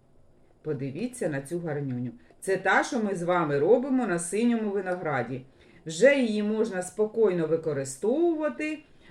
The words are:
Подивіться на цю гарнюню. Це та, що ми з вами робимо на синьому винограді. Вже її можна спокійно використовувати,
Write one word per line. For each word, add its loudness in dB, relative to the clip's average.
Подивіться -6
на -4
цю -8
гарнюню. -4
Це -2
та, 2
що -2
ми -2
з -4
вами 2
робимо 4
на 0
синьому 0
винограді. -2
Вже 6
її 0
можна -2
спокійно 0
використовувати, -2